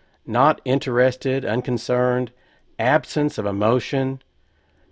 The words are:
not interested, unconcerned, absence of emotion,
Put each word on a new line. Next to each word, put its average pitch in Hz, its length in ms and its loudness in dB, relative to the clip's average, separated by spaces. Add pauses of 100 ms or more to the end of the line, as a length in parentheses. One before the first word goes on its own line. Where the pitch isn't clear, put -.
(240)
not 127 400 2
interested, 131 800 0
unconcerned, 123 840 -2 (480)
absence 147 580 0
of 101 100 -4
emotion, 127 760 0 (680)